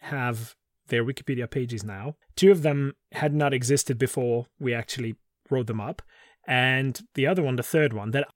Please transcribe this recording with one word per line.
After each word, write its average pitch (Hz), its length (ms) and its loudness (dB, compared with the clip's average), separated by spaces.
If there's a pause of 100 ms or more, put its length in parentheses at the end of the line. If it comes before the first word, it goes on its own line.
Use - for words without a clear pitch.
have 123 560 -4 (320)
their 117 160 0
Wikipedia 123 460 -4
pages 120 340 -6
now. 107 320 -10 (200)
Two 190 140 8
of 185 120 8
them 143 320 0 (180)
had 147 200 0
not 143 220 2
existed 127 420 0
before 120 500 0 (120)
we 123 160 -2
actually 117 400 -8 (340)
wrote 127 200 0
them 107 120 -4
up. 120 220 -8 (440)
And 131 540 2 (140)
the 135 120 2
other 180 160 2
one, 131 140 0
the 120 60 -2
third 147 320 2
one, 107 160 -6
that 139 260 -2